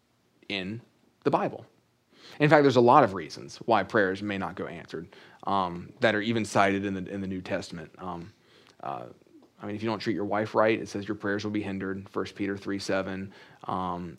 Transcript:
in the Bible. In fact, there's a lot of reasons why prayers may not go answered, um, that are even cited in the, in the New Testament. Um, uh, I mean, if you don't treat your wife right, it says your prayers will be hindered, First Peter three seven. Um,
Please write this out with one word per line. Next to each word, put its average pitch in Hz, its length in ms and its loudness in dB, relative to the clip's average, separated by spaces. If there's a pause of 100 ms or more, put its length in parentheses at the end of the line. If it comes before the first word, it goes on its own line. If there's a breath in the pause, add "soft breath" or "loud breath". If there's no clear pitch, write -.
(480)
in 101 320 -6 (440)
the - 60 2
Bible. - 360 -2 (760 loud breath)
In 151 80 6
fact, 151 140 8
there's 135 140 6
a 127 40 10
lot 127 240 10
of 98 80 2
reasons 71 540 -12
why 110 160 6
prayers 98 400 2
may 101 160 -4
not 92 160 -6
go 85 120 -6
answered, 82 420 -12 (380 loud breath)
um, 92 540 -2
that 113 140 4
are 104 60 0
even 113 240 -2
cited 98 420 2
in 98 80 -2
the, 92 180 -8
in 101 80 -6
the 95 60 -6
New 92 160 -6
Testament. 90 560 -8
Um, 90 340 -12 (500 soft breath)
uh, 65 220 -8 (560)
I 107 60 -12
mean, 104 100 -8
if 101 60 -8
you 110 60 -4
don't 107 100 -2
treat 107 160 -2
your 87 100 -4
wife 104 300 -2
right, 110 260 4
it - 80 -8
says 101 180 -8
your 107 80 -6
prayers 101 300 -4
will 104 60 -4
be 104 120 -2
hindered, 98 460 -6
First 95 260 -6
Peter 101 220 -4
three 98 220 -6
seven. 95 540 -4 (320 loud breath)
Um, 90 540 -6